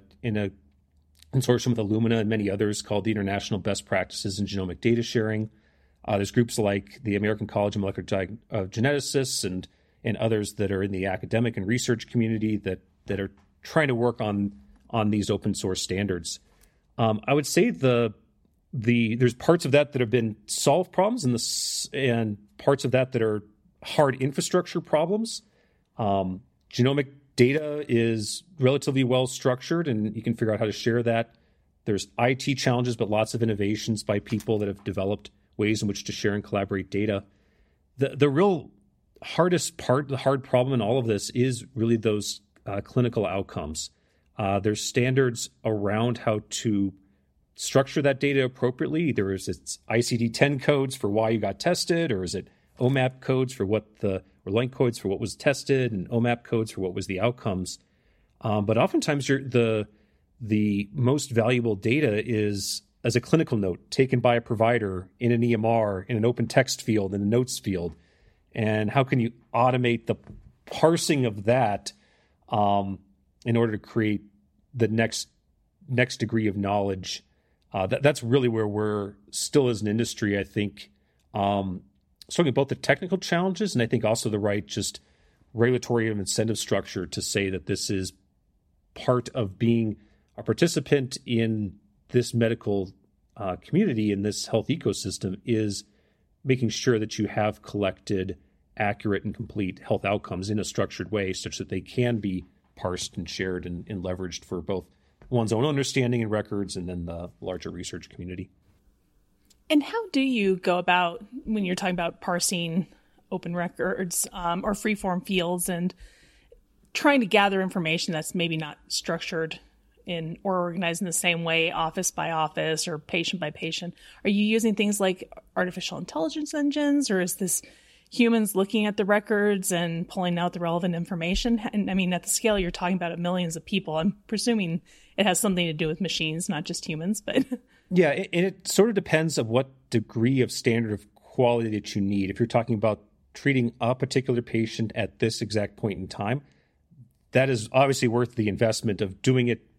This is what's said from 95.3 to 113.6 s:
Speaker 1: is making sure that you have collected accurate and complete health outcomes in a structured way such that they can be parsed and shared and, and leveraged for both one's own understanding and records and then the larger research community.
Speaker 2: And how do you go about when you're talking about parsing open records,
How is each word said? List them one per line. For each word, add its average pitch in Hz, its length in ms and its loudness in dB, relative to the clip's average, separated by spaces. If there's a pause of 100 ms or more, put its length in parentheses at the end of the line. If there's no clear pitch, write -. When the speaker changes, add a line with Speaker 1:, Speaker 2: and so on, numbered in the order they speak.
Speaker 1:
is 110 400 -2 (600)
making 127 260 2
sure 117 280 2
that 110 200 -4
you 107 80 0
have 107 360 -2
collected 95 760 -2 (400)
accurate 104 480 0
and 104 100 -4
complete 92 460 -6
health - 240 -2
outcomes 98 460 -2
in 107 80 0
a 95 60 -2
structured - 460 -4
way 98 220 -2
such - 260 -8
that 92 100 -8
they 95 120 -4
can 120 380 0
be 95 260 -4 (300)
parsed - 420 -6
and 87 120 -8
shared 90 380 -6
and, 87 220 -10
and 98 140 -8
leveraged 90 420 -6
for 90 160 -6
both 90 240 -4 (440)
one's 113 240 2
own 113 120 2
understanding 131 580 0
and 107 80 -2
records 101 460 -4
and 90 120 -6
then 90 180 -8
the 85 240 -10 (100)
larger 90 300 -8
research 87 380 -12
community. 90 420 -12 (1200)
Speaker 2:
And 302 120 4
how 440 260 -6
do 285 120 0
you 214 360 2
go 180 220 0
about 180 460 0 (200)
when 214 200 -2
you're 180 120 -2
talking 180 180 -2
about 170 260 -6
parsing 175 680 -2 (440)
open 175 260 -6
records, 175 760 -4